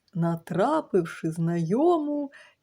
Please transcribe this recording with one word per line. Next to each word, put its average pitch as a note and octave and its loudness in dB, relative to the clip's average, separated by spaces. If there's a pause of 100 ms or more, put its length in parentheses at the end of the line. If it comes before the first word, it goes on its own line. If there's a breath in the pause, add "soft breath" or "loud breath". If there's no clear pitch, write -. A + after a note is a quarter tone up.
(140)
натрапивши E3+ 0
знайому, C#4 0 (320 loud breath)